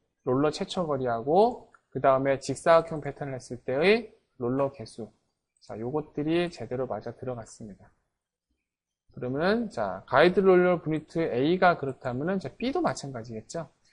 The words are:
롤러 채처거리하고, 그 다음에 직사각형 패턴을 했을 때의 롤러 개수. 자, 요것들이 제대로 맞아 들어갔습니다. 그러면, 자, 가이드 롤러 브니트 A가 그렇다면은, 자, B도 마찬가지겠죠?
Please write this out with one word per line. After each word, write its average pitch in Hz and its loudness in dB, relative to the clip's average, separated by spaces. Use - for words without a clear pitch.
롤러 139 2
채처거리하고, 151 0
그 135 -6
다음에 135 4
직사각형 165 2
패턴을 139 -8
했을 120 -12
때의 190 2
롤러 135 0
개수. 110 -14
자, 104 -14
요것들이 151 -2
제대로 123 -6
맞아 107 -6
들어갔습니다. 117 -12
그러면, 170 -2
자, 98 -6
가이드 175 6
롤러 180 6
브니트 156 -6
A가 170 4
그렇다면은, 139 -4
자, - -8
B도 277 -2
마찬가지겠죠? 131 -8